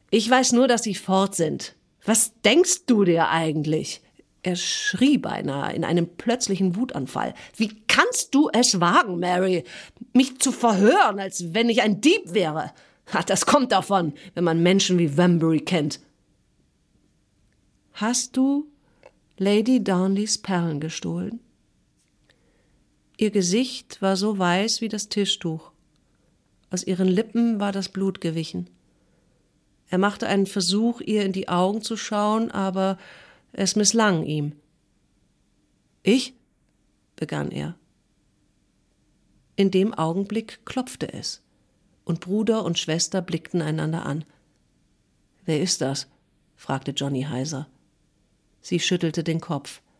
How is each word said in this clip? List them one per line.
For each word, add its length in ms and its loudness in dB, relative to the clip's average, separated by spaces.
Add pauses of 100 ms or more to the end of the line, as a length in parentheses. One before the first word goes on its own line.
(120)
„Ich 180 2
weiß 220 4
nur, 160 6
dass 160 2
sie 120 -4
fort 400 0
sind. 400 -4 (300)
Was 360 2
denkst 440 4
du 200 4
dir 240 4
eigentlich?“ 720 -2 (420)
Er 120 -2
schrie 640 0
beinahe 540 -6
in 120 -4
einem 220 2
plötzlichen 680 -2
Wutanfall. 600 -6 (200)
„Wie 320 -6
kannst 460 0
du 180 6
es 280 2
wagen, 400 2
Mary, 440 0 (500)
mich 260 2
zu 120 0
verhören, 680 4
als 340 -8
wenn 160 2
ich 140 2
ein 180 0
Dieb 320 2
wäre? 400 -2 (400)
Ha, 80 0
das 240 -2
kommt 260 4
davon, 420 0 (200)
wenn 100 -2
man 200 2
Menschen 340 4
wie 180 0
Vanbury 440 4
kennt.“ 400 -2 (1900)
„Hast 420 -4
du 300 2 (720)
Lady 460 2
Darnleys 560 0
Perlen 400 -2
gestohlen?“ 600 -6 (1800)
Ihr 120 2
Gesicht 720 -2
war 160 2
so 220 -2
weiß 420 0
wie 80 -4
das 200 -8
Tischtuch. 640 -4 (1000)
Aus 160 -4
ihren 200 0
Lippen 520 0
war 120 -2
das 180 -6
Blut 320 -4
gewichen. 480 -6 (1200)
Er 80 -2
machte 280 0
einen 220 0
Versuch, 540 -2
ihr 240 -2
in 80 -2
die 160 -6
Augen 320 0
zu 160 -6
schauen, 520 -2
aber 480 -2 (540)
es 240 -2
misslang 480 2
ihm. 300 -4 (1500)
„Ich?“, 320 2 (840)
begann 340 -6
er. 240 -6 (1800)
In 120 4
dem 240 2
Augenblick 720 -4
klopfte 460 -8
es, 300 -10 (640)
und 160 -4
Bruder 420 -2
und 160 -4
Schwester 420 -2
blickten 400 -4
einander 440 -4
an. 180 -6 (1200)
„Wer 160 -2
ist 200 -2
das?“, 260 -4 (480)
fragte 360 -6
Johnny 320 -4
heiser. 440 -6 (920)
Sie 180 -2
schüttelte 440 -2
den 180 -2
Kopf. 400 -8 (180)